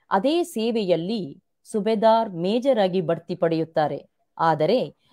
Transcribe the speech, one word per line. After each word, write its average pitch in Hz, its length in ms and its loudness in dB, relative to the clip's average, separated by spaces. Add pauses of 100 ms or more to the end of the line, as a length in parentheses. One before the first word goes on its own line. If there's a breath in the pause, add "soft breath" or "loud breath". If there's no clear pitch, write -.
(100)
ಅದೇ 277 320 2
ಸೇವೆಯಲ್ಲಿ 202 1000 -2 (220)
ಸುಬೇದಾರ್ 220 680 2
ಮೇಜರ್ 214 480 0
ಆಗಿ 190 220 2
ಬಡ್ತಿ 165 340 -4
ಪಡೆಯುತ್ತಾರೆ. 160 760 -2 (300)
ಆದರೆ 160 580 0 (160 soft breath)